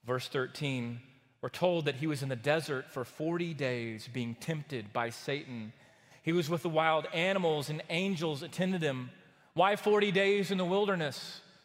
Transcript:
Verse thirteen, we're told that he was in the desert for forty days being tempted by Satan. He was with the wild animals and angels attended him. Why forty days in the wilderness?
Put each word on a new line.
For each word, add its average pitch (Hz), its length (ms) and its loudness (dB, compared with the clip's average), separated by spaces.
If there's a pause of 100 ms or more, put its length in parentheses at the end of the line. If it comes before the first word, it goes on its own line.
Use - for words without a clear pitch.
Verse 127 240 -2
thirteen, 127 720 -4 (420)
we're 135 80 -6
told 170 360 2
that 139 100 0
he 147 120 -2
was 143 160 0
in 135 60 -4
the 131 60 0
desert 143 540 0
for 123 160 -6
forty 170 480 -2
days 120 580 -4
being 117 240 -4
tempted 127 560 -6
by 117 200 -2
Satan. 123 640 -6 (500)
He 160 80 0
was 165 180 2
with 170 140 0
the 175 60 0
wild 160 440 4
animals 165 560 2
and 151 200 -4
angels 165 540 -2
attended 185 380 -2
him. 127 300 -2 (420)
Why 190 220 4
forty 208 360 4
days 196 400 4
in 196 60 0
the 185 80 2
wilderness? 185 760 0 (240)